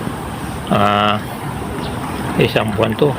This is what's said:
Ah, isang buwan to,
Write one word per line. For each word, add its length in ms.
Ah, 480
isang 320
buwan 240
to, 220